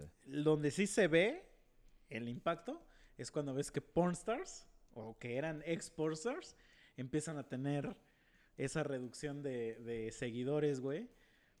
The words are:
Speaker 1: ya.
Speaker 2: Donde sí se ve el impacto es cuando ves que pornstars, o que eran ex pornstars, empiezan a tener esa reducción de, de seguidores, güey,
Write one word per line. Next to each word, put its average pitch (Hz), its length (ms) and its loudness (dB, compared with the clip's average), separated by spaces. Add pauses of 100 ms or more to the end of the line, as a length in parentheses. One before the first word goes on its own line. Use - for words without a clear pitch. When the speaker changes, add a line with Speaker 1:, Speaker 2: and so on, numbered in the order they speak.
Speaker 1:
ya. 135 420 -6
Speaker 2:
Donde 151 280 6
sí 190 140 2
se 196 220 4
ve 190 420 4 (600)
el 120 180 -4
impacto 170 580 -4 (320)
es 127 140 -8
cuando 143 220 -2
ves 139 180 -2
que 143 100 -2
pornstars, 180 840 -2 (280)
o 110 220 -10
que 120 200 -4
eran 156 280 -2
ex 165 240 -2
pornstars, 160 680 -2 (420)
empiezan 147 400 -2
a 139 100 -8
tener 143 480 0 (600)
esa 143 260 0
reducción 139 580 -4
de, 120 340 -2
de 113 360 -4
seguidores, 135 720 2
güey, 151 280 -2 (500)